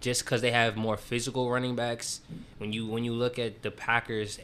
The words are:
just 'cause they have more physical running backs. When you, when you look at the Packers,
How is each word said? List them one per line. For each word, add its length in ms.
just 260
'cause 140
they 100
have 260
more 200
physical 540
running 260
backs. 440
When 140
you, 140
when 180
you 80
look 260
at 240
the 80
Packers, 720